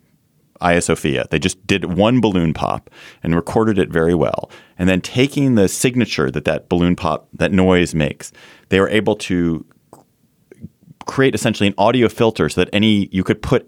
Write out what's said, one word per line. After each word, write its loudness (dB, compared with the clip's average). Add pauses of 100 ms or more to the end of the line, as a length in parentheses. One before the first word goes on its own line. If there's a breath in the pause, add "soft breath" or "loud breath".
(600)
Hagia 2
Sophia. -2
They 0
just -4
did -2
one 2
balloon 0
pop -6 (340 loud breath)
and 0
recorded 0
it 0
very 2
well. -2 (300 loud breath)
And 2
then 2
taking 0
the 4
signature -2
that -6
that -4
balloon 2
pop, -4
that -2
noise 4
makes, -4 (380 loud breath)
they 2
were 2
able 0
to -2 (1400)
create 0
essentially 0
an -2
audio 2
filter 0
so -2
that 0
any, 2
you -2
could -2
put 0